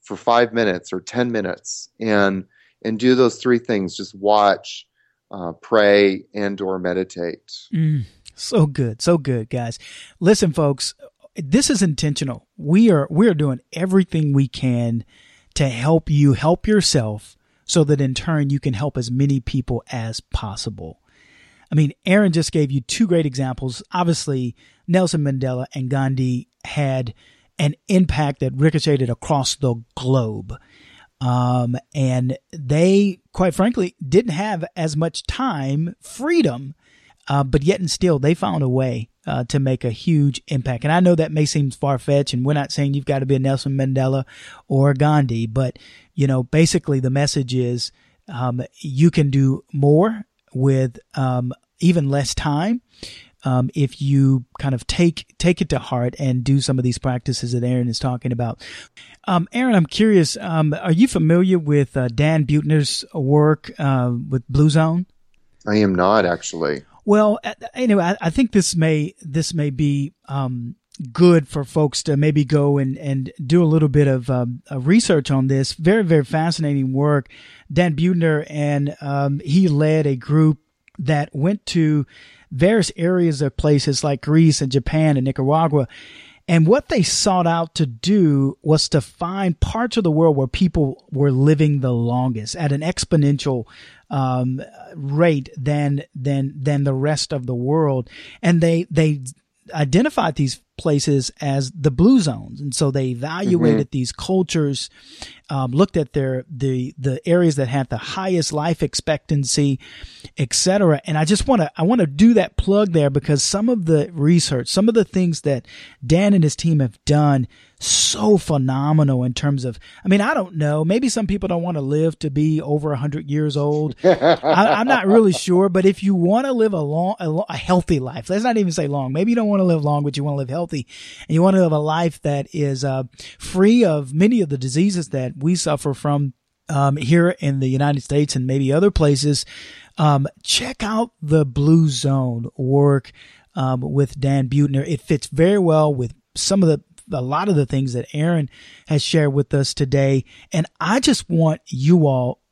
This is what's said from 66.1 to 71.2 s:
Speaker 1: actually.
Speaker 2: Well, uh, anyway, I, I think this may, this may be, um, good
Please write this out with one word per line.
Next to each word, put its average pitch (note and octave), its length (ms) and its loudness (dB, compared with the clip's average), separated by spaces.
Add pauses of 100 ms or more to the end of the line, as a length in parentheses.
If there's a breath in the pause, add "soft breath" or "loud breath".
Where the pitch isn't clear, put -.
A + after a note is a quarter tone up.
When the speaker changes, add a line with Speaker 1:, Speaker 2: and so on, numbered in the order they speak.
Speaker 1:
actually. D#2+ 580 -4 (220 soft breath)
Speaker 2:
Well, G#3+ 380 2
uh, G#3 100 -8 (200)
anyway, G#3+ 300 0
I, F3 180 -2
I E3+ 80 -2
think A#3+ 220 0
this F#3+ 240 2
may, D#3 460 0
this D#3 320 -6
may D3 160 -2
be, C#3+ 440 -2 (140)
um, B2+ 480 -6 (380)
good E3+ 340 4